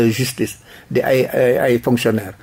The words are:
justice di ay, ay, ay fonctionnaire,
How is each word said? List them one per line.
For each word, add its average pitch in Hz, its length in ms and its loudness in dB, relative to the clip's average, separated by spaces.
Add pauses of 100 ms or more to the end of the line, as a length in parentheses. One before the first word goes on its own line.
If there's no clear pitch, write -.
(100)
justice 131 480 -4 (320)
di - 120 0
ay, 131 240 2
ay, 127 320 0
ay 123 240 2
fonctionnaire, 110 600 0